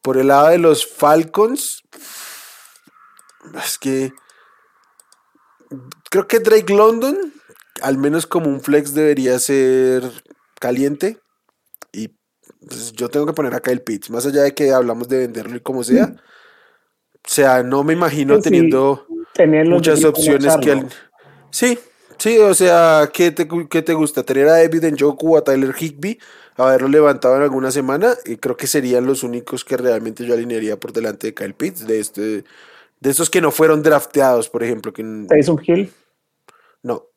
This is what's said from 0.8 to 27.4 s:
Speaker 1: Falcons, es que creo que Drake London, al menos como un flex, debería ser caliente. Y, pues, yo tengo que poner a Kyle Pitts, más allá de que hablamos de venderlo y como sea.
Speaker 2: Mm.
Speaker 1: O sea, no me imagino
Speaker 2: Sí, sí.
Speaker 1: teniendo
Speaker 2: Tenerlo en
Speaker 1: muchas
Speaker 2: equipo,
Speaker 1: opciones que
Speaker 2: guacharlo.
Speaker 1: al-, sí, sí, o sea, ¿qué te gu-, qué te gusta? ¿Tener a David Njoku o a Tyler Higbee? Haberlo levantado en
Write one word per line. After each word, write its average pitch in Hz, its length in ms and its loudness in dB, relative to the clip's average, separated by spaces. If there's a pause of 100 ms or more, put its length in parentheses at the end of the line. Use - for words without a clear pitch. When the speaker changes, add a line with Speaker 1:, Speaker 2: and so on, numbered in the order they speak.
Speaker 1:
Falcons, 165 960 -2 (1800)
es - 120 -8
que 135 340 -4 (2000)
creo 190 180 -2
que 226 120 0
Drake 214 340 2
London, 254 600 0 (480)
al 135 160 -2
menos 147 300 -2
como 165 200 -4
un 139 120 -4
flex, 143 340 -2
debería 135 460 0
ser 131 640 0 (560)
caliente. 143 600 -4 (760)
Y, 110 160 -12 (580)
pues, 117 260 -16
yo 120 160 -8
tengo 147 160 -2
que 160 80 -6
poner 139 220 -6
a - 60 -6
Kyle 127 200 -4
Pitts, 107 280 -10
más 120 160 -8
allá 143 160 0
de 143 120 2
que 139 200 0
hablamos 120 340 -2
de 131 120 -2
venderlo 113 360 -8
y - 60 -12
como 131 220 -8
sea. 127 240 2
Speaker 2:
Mm. - 100 -14 (960)
Speaker 1:
O - 160 -20
sea, 127 340 2
no 135 200 -2
me 156 100 0
imagino 156 420 0
Speaker 2:
Sí, 208 60 4
sí. - 20 -8
Speaker 1:
teniendo 139 640 2 (260)
Speaker 2:
Tenerlo 156 420 4
en - 20 2
Speaker 1:
muchas 160 220 2
Speaker 2:
equipo, 156 100 4
Speaker 1:
opciones 151 480 2
que 143 160 2
Speaker 2:
guacharlo. 135 80 0
Speaker 1:
al-, 127 120 -14 (580)
sí, 240 280 -2 (380)
sí, 226 220 2
o 202 140 6
sea, 165 600 4
¿qué 175 180 2
te 160 160 -4
gu-, 165 200 -6
qué 160 140 -2
te 165 120 -2
gusta? 147 300 -2
¿Tener 135 240 2
a 160 60 6
David 165 320 4
Njoku 147 500 0
o - 20 6
a 147 60 2
Tyler 135 340 0
Higbee? 160 420 -8 (360)
Haberlo 131 320 2
levantado 139 480 4
en 143 80 0